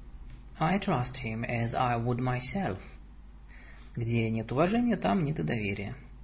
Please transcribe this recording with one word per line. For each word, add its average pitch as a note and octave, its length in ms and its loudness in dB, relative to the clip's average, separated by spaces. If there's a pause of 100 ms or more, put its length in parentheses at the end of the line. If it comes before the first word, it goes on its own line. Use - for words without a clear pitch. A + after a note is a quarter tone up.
(580)
I E3+ 220 4
trust B2+ 420 0
him A2+ 220 -2
as A#2 320 0
I A#2+ 200 4
would A#2 220 2
myself. B2+ 640 0 (1120)
Где A2+ 360 2
нет A2 200 0
уважения, G3+ 460 4
там G3 260 4
нет D3+ 160 2
и E3 40 0
доверия. G#2 520 0 (300)